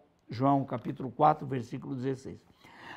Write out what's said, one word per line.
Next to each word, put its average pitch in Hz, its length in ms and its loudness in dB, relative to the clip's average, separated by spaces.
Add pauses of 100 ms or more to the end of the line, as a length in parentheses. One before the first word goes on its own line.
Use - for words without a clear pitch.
(300)
João, 135 340 4
capítulo 131 460 -6
quatro, 151 340 4
versículo 135 520 -6
dezesseis. 123 420 -6 (580)